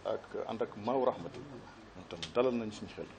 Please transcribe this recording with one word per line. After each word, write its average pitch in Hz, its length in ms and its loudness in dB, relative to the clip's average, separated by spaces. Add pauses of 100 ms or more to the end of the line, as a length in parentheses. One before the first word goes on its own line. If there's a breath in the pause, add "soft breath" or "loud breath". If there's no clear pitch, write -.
ak 104 180 0 (280)
ànd 113 120 0
ak 117 140 -2
Maaw 123 300 4
Rahmati 85 340 0
ñoom - 720 -12
tam 90 100 -6 (140)
dalal 127 200 8
nañ 113 180 0
suñu 104 200 -8
xel 80 160 -6 (100)